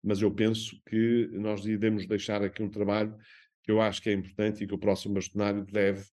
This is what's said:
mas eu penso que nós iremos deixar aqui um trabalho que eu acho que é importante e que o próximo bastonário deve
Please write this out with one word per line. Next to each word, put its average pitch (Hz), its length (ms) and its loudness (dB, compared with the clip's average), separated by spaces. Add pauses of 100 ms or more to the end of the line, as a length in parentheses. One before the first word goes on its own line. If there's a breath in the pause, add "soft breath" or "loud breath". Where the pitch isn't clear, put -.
mas 104 180 0
eu 104 100 4
penso 110 560 0
que 113 460 2
nós 104 320 -4
iremos 107 400 0
deixar 104 380 -2
aqui 101 180 -4
um 104 80 -2
trabalho 107 480 0 (460 loud breath)
que - 80 -2
eu 110 100 4
acho 104 220 0
que 107 80 0
é - 20 4
importante 104 500 -2
e 95 40 -8
que 101 80 -4
o - 20 -6
próximo 98 380 0
bastonário 101 500 -2
deve 98 400 0 (140)